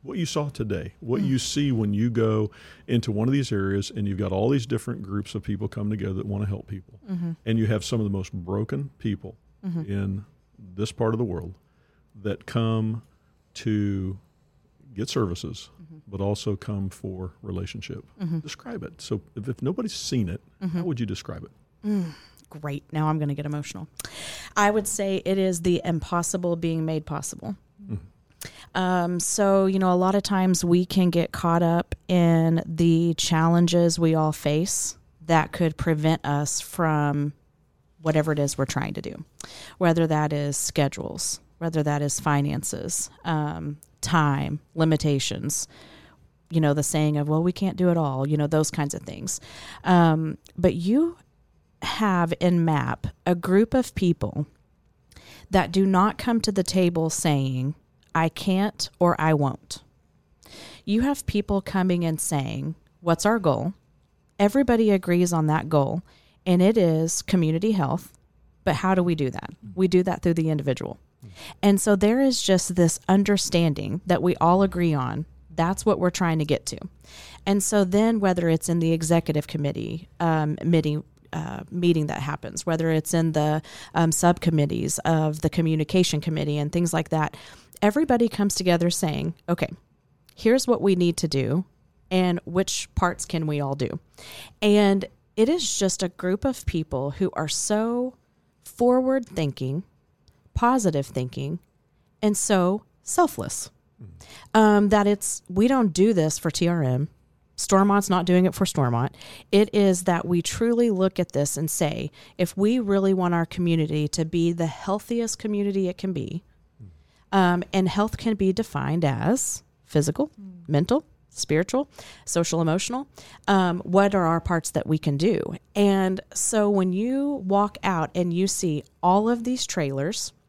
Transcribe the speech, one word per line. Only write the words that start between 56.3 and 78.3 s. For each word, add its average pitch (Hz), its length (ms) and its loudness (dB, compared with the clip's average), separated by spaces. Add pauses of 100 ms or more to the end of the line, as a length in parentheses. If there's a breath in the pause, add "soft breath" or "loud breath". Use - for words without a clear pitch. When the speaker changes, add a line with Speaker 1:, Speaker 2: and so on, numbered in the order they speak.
Speaker 2:
to 214 100 0
the 190 100 0
table 170 480 0
saying, 135 640 -2 (400)
"I 165 140 2
can't," 190 600 -2 (100)
or, 175 220 2
"I 160 140 2
won't." - 480 -4 (1000 loud breath)
You 214 180 0
have 277 240 -2
people 202 340 0
coming 180 440 0
and 160 160 -2
saying, 139 540 -4 (260)
"What's 170 260 0
our 226 120 4
goal?" 165 360 0 (640)
Everybody 226 520 4
agrees 180 420 2
on 160 140 2
that 151 220 0
goal, 156 340 2 (420 soft breath)
and 180 160 4
it 202 160 6
is 165 460 2
community 175 500 2
health. 165 400 -2 (520)
But 160 120 2
how 190 180 2
do 185 80 2
we 175 120 2
do 143 160 -2
that? - 200 -12 (240)
We 185 140 2
do 180 140 6
that 185 200 -2
through 170 120 4
the 160 160 0
individual. 143 480 -2 (640 loud breath)
And 202 180 4
so 208 160 4
there 208 240 4
is 269 220 2
just 185 340 2
this 175 320 4
understanding 175 1000 2
that 175 160 2
we 175 140 2
all 180 260 4
agree 175 320 2
on. 131 300 -2 (300)
That's 170 320 0
what 208 120 2
we're 180 120 2
trying 170 300 0
to 151 40 0
get 147 220 -2
to. - 120 -10 (680 loud breath)
And 196 160 2
so 202 220 2
then 214 360 2
whether 180 280 2